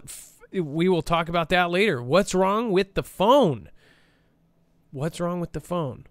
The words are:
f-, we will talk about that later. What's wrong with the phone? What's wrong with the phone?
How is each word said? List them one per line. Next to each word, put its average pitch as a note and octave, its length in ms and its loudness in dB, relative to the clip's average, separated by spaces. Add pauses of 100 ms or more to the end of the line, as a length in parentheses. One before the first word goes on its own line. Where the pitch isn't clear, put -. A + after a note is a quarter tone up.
f-, - 300 -20 (180)
we E3+ 360 -2
will E3 140 2
talk E3+ 260 0
about E3+ 200 -2
that F3+ 220 2
later. F3+ 320 2
What's E3 320 0
wrong G3+ 360 2
with G3 240 0
the D#3 80 -2
phone? F#3+ 680 2 (1200)
What's D3+ 280 -8
wrong F3 200 -4
with E3+ 120 -8
the D#3 80 -8
phone? D3+ 500 -6